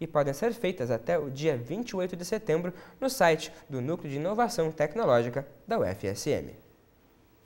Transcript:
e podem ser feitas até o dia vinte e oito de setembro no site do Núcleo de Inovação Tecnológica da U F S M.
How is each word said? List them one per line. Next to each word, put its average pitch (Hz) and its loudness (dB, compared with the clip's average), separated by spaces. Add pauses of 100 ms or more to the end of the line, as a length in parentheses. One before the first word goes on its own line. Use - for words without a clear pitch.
e 165 -6
podem 143 2
ser 226 0
feitas 175 -2
até 127 2
o 143 -2
dia 139 0
vinte 185 -6
e 196 -6
oito 180 -2
de 175 -8
setembro 175 0 (260)
no 262 0
site 170 4 (160)
do 131 -4
Núcleo 156 -4
de 135 -4
Inovação 180 0
Tecnológica 139 2 (220)
da 226 0
U 147 4
F 95 -2
S 98 -2
M. 73 -2 (920)